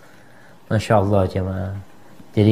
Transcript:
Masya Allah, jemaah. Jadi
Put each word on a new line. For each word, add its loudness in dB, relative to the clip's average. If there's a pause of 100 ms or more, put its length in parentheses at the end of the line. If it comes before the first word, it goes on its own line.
(680)
Masya 0
Allah, 2
jemaah. -6 (600)
Jadi 4